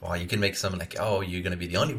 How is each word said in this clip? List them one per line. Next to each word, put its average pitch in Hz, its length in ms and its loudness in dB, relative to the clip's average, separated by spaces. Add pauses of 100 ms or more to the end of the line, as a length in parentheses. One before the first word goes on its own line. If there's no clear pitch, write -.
well, 87 220 -2
you 90 100 -4
can 107 140 2
make 95 160 0
some 95 200 0
like, 90 120 -8 (120)
"Oh, 104 120 4 (100)
you're 90 180 -2
gonna 90 200 0
be 85 80 -6
the 95 100 4
only 151 140 0